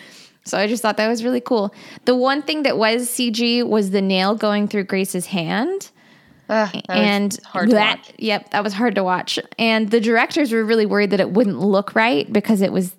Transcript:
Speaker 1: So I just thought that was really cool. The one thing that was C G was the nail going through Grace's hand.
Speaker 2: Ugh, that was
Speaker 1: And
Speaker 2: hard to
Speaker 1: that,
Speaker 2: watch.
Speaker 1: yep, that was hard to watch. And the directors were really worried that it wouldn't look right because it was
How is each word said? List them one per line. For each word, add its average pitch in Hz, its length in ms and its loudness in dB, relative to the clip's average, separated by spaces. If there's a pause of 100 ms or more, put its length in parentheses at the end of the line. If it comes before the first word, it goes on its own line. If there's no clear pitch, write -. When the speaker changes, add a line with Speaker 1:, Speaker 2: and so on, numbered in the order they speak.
(440)
Speaker 1:
So - 140 -4
I 196 80 0
just 220 160 -2
thought 208 140 0
that 214 120 0
was 226 160 -2
really 247 160 -2
cool. 214 320 -2 (340)
The 254 100 4
one 269 260 0
thing 302 220 -4
that 247 120 2
was 226 320 0
C 240 220 -2
G 233 320 0
was 208 300 0
the 196 100 2
nail 190 320 2
going 208 320 0
through 208 180 -2
Grace's 190 420 -4
hand. 196 640 -4 (580)
Speaker 2:
Ugh, 214 240 0
that - 160 -12
was 190 100 0
Speaker 1:
And 202 460 2
Speaker 2:
hard 196 260 0
to 240 60 6
Speaker 1:
that, 214 240 2
Speaker 2:
watch. - 180 -20
Speaker 1:
yep, 208 320 -4
that 202 140 -2
was 208 100 -2
hard 208 220 0
to 196 80 0
watch. 180 340 -2 (200)
And 220 340 2
the 233 80 4
directors 240 520 2
were 226 120 0
really 220 200 2
worried 202 260 0
that 196 100 2
it 127 100 0
wouldn't 196 300 2
look 196 340 0
right 240 360 0
because 214 320 2
it 196 100 0
was 180 260 -2